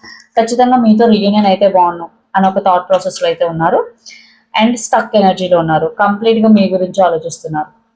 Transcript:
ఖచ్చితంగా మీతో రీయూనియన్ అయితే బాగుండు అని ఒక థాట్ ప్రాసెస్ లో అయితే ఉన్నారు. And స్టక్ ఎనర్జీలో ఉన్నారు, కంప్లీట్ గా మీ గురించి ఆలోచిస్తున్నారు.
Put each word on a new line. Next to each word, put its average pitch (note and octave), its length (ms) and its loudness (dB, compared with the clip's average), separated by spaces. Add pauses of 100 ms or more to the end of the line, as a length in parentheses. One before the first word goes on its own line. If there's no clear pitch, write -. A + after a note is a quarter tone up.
(400)
ఖచ్చితంగా B3 380 2
మీతో A3+ 300 4
రీయూనియన్ G#3 380 2
అయితే G3 220 2
బాగుండు F3 400 0 (280)
అని F#3+ 120 2
ఒక G3 120 -2
థాట్ F3+ 300 0
ప్రాసెస్ F#3 320 -2
లో F3 60 -2
అయితే E3+ 180 -2
ఉన్నారు. E3+ 420 -2 (760)
And A#3 140 0
స్టక్ A3 400 -4
ఎనర్జీలో F#3 440 0
ఉన్నారు, D#3+ 400 -2
కంప్లీట్ G#3 400 0
గా A3 80 2
మీ G3 220 4
గురించి F#3 340 -2
ఆలోచిస్తున్నారు. D#3+ 840 -6 (100)